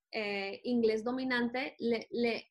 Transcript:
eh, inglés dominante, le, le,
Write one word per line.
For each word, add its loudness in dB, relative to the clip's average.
eh, -4
inglés 4
dominante, -2
le, 0
le, 0